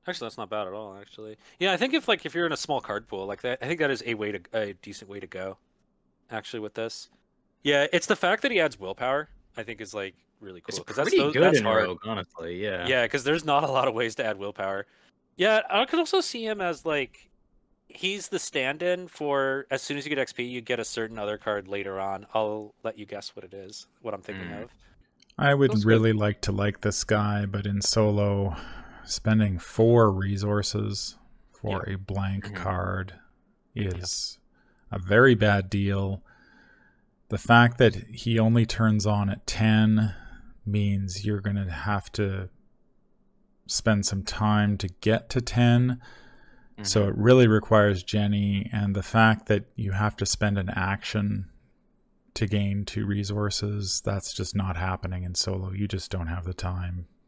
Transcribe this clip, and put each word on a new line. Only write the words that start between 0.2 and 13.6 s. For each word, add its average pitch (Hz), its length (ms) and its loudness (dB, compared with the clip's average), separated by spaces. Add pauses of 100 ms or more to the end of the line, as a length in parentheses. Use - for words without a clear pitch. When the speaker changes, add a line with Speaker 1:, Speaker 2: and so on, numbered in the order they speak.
Speaker 1:
that's 110 120 -12
not 104 120 -10
bad 107 180 -4
at 95 60 -10
all, 104 220 -12
actually. 107 400 -18 (220)
Yeah, 190 140 0
I 175 60 0
think 262 160 0
if, 311 120 -2
like, 202 200 0
if - 80 -10
you're 170 120 0
in 156 60 0
a 135 40 -4
small 135 240 -4
card 107 280 -8
pool, 95 180 -8
like, 101 160 -10
that, 123 180 -4
I 120 60 -8
think 160 140 -4
that 143 100 2
is 120 160 -4
a 120 80 -2
way 107 160 -4
to, 101 100 -8 (120)
a 101 220 -4
decent 98 360 -18
way 101 80 -14
to 98 80 -14
go, 95 320 -12 (720)
actually, 110 300 -8
with 107 140 -10
this. - 340 -8 (560)
Yeah, 143 280 4
it's 170 140 0
the 214 80 2
fact 190 280 0
that 277 100 0
he 190 80 2
adds - 180 0
willpower, 123 520 -4 (260)
I 113 80 -10
think, 110 160 -14
is, 104 140 -14
like, 98 200 -8 (240)
really 92 220 -18
cool, - 80 -16
Speaker 2:
It's - 120 -8
Speaker 1:
'cause - 160 -10
that's 147 120 0
Speaker 2:
pretty 370 80 4
Speaker 1:
tho-, 151 160 4
Speaker 2:
good 139 100 2
Speaker 1:
that's 170 180 6
Speaker 2:
in 104 40 -2
Speaker 1:
hard. 110 200 2
Speaker 2:
Rogue, 90 220 -8
honestly, 90 560 -8
yeah. 92 240 -4
Speaker 1:
Yeah, 123 220 2
'cause 135 160 -2
there's 156 220 0
not 147 180 2